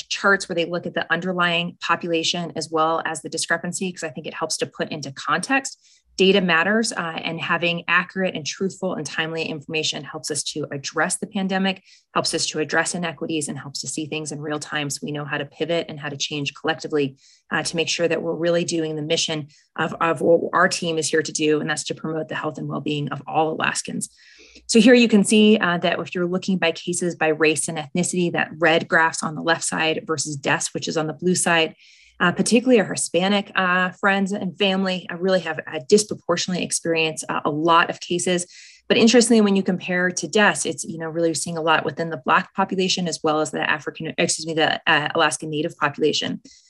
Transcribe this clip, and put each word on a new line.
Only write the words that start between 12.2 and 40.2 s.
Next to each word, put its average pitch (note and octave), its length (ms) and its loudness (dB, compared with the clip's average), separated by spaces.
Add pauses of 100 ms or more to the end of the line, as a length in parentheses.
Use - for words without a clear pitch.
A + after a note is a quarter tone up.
us D#3+ 140 -2
to - 120 -6
address D#3 360 -2
inequities, D#3+ 540 -4
and C#3 100 -8
helps C#3 240 -12
to - 40 -12
see D#3 200 -6
things D3+ 260 -8
in D3 80 -8
real D3+ 180 -4
time D3 300 -6
so C#3+ 140 -8
we D3+ 100 -6
know D3 140 -6
how D3 100 -6
to C#3+ 80 -4
pivot E3 460 -2
and D3+ 100 -12
how D3 80 -8
to C#3+ 80 -8
change C#3+ 380 -6
collectively, D3+ 640 -2 (320)
uh, E3 120 -2
to - 140 -6
make D#3+ 140 -2
sure E3+ 180 0
that D#3+ 140 -2
we're E3 100 -2
really E3+ 320 0
doing D#3+ 320 -2
the D3+ 60 -4
mission D#3 460 -2 (260)
of, D#3+ 260 -2
of E3 220 0
what E3+ 180 6 (140)
our F3+ 140 6
team E3+ 280 -4
is D#3 140 0
here D#3+ 120 2
to D#3 100 -6
do, D3+ 280 2
and D#3 80 -4
that's D3+ 160 -2
to D#3 100 -6
promote D#3 340 -6
the - 60 -8
health D3+ 220 -6
and D3+ 120 -6
well-being D3 400 -4
of C3+ 180 -8
all D#3 260 0
Alaskans. - 560 -4 (580)
So A#3 140 6
here B3 140 10
you A#3+ 140 8
can G#3 140 6
see, G#3+ 360 6
uh, F3 200 0
that F3 220 0
if E3+ 140 -10
you're F3+ 120 0
looking F3+ 300 0
by E3 160 2
cases F3 420 -4
by E3 140 2
race D#3 400 2
and E3 80 -4
ethnicity, E3+ 560 0
that D3+ 240 -2
red E3 320 4
graphs E3 340 2
on D#3+ 120 -4
the - 80 -8
left E3 220 0
side D#3+ 420 -2
versus D3+ 280 -4
deaths, C#3+ 380 -2
which D#3 160 -6
is - 80 -2
on D#3 120 0
the D3+ 40 -4
blue F3+ 220 0
side, E3 400 2 (440)
uh, G3 140 2
particularly A#3 480 4
our E3+ 140 -2
Hispanic, G3 600 0
uh, F#3 360 2
friends G3 420 0
and F#3 260 -6
family, F#3+ 540 0
uh, F3 60 -8
really F#3 220 2
have D#3+ 260 -6
a D#3 140 -8
disproportionately F3 840 0
experienced, D#3+ 640 -2
uh, D#3+ 160 -4
a D3+ 60 -2
lot E3 400 4
of E3+ 100 -8
cases. F3+ 460 -2 (420)
But - 80 4
interestingly, A#3 460 6
when G3+ 120 4
you F#3+ 80 4
compare F3+ 480 0
to F3+ 160 -6